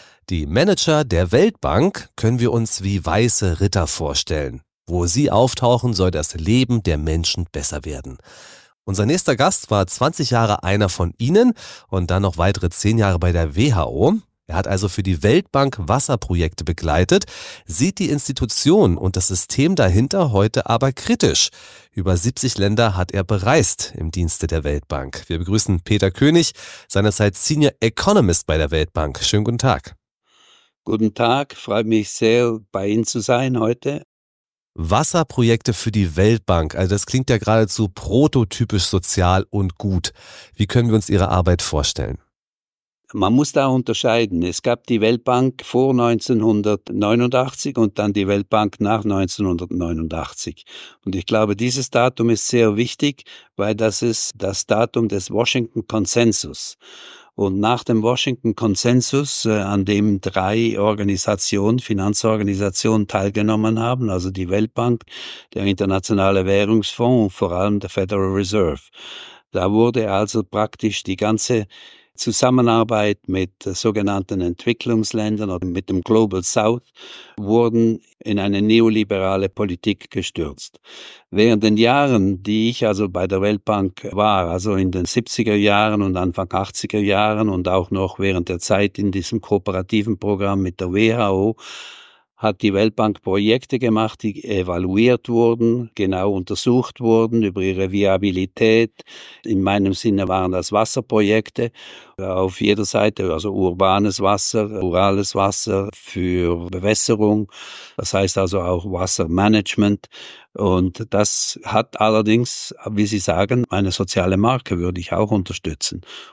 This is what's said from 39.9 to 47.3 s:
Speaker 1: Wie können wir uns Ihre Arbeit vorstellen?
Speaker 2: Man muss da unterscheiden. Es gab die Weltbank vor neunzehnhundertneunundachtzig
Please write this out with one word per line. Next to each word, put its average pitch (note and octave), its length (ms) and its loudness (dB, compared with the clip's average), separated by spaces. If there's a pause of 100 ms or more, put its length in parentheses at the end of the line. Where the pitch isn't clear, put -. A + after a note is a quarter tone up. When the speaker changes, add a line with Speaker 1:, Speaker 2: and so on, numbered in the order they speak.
Speaker 1:
Wie - 120 0
können A#2+ 240 2
wir A2 60 4
uns G#2+ 140 2
Ihre F#2+ 200 2
Arbeit F2+ 320 2
vorstellen? C#2+ 560 -4 (1000)
Speaker 2:
Man G2+ 180 2
muss C#3+ 180 4
da C#3 160 2
unterscheiden. A#2 760 0
Es F2 220 -4
gab A#2+ 240 -2
die A#2+ 120 0
Weltbank B2 640 0
vor C3 300 2
neunzehnhundertneunundachtzig A#2 1800 0